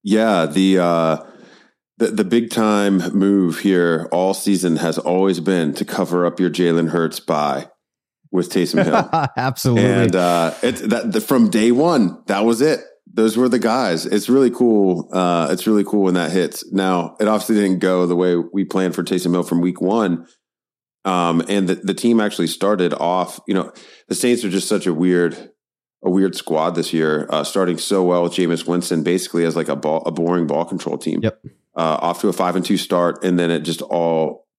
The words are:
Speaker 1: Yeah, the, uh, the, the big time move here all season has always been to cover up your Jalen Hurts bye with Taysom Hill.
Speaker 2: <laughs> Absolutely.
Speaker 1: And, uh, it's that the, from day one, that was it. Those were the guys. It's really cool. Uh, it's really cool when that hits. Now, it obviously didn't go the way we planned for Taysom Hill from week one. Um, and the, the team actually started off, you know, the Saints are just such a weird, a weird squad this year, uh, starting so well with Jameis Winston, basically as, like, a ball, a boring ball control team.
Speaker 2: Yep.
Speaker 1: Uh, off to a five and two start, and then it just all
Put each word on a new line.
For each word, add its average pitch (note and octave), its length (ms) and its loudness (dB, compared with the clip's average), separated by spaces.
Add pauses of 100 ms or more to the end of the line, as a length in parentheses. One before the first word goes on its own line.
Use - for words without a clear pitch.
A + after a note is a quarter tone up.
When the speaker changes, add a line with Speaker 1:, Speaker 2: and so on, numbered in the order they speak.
Speaker 1:
Yeah, G2+ 440 2
the, F#2+ 320 2
uh, E2 380 2 (800)
the, A2+ 100 2
the G#2+ 160 -2
big A2+ 260 0
time G2+ 480 2 (180)
move F#2+ 440 2
here F2 500 2
all F#2 240 0
season F2 420 0
has D#2 220 -2
always F#2 420 0
been E2 340 0
to G2 100 -6
cover F2 420 -2
up E2+ 140 -4
your F2+ 100 2
Jalen E2 400 0
Hurts E2 300 -2
bye D2 480 -4 (640)
with B2+ 180 -2
Taysom - 340 0
Hill. - 240 0 (240)
Speaker 2:
<laughs> - 40 -10
Absolutely. B2 540 0
Speaker 1:
And, A#2 260 2
uh, F2 460 0
it's B2 200 -2
that A2 300 -2
the, A2 80 0
from A#2 300 2
day A2 200 2
one, B2+ 560 2
that G2+ 180 0
was A#2 160 2
it. D3 200 2 (300)
Those A2 280 2
were B2+ 100 4
the A#2+ 100 2
guys. A2 460 0
It's G2+ 240 -2
really B2+ 220 4
cool. G2+ 600 2
Uh, F2 400 0
it's F#2+ 160 -2
really G#2 180 2
cool G2+ 180 0
when F#2 120 2
that E2+ 180 -2
hits. - 380 -2
Now, F#2 480 0
it G#2+ 80 0
obviously G#2+ 280 0
didn't F#2+ 240 2
go F2+ 260 2
the F2 120 0
way F2+ 200 2
we F2 300 -2
planned F#2 280 -2
for F#2 80 -4
Taysom F2+ 280 -2
Hill F2 120 2
from F2 200 0
week F2+ 180 -2
one. F#2 460 0 (800)
Um, E2+ 420 0
and G2 180 0
the, F#2 100 0
the G2 180 -4
team A#2 260 2
actually F#2+ 280 -2
started F#2 440 0
off, F2 540 -2
you G2+ 80 -2
know, F2 180 -2 (360)
the G2 60 -4
Saints A#2+ 300 0
are F#2+ 60 -2
just F#2 180 -2
such G2+ 180 0
a F2 60 0
weird, F2 580 0 (520)
a F#2 80 0
weird F#2+ 240 2
squad D#2+ 360 -2
this E2+ 220 -4
year, D2+ 380 0
uh, D2+ 120 -2
starting F2+ 360 -2
so F#2+ 240 0
well F2 220 2
with E2 80 -2
Jameis E2+ 340 -2
Winston, F2 360 -2
basically F2 440 0
as, D#2+ 100 -2
like, D#2 120 -4
a C#2+ 80 -2
ball, D#2 280 -2
a E2+ 60 -2
boring E2+ 360 -2
ball D2 200 -2
control - 320 -6
team. - 240 -4
Speaker 2:
Yep. A2 160 -4 (360)
Speaker 1:
Uh, D#2+ 280 -2
off F2 180 -2
to G#2+ 80 0
a F2 60 0
five F2+ 200 -2
and F#2 120 -2
two G2+ 100 0
start, F2 480 -2
and F2+ 140 2
then E2+ 120 0
it E2 100 0
just E2 220 -6
all E2 640 -2 (120)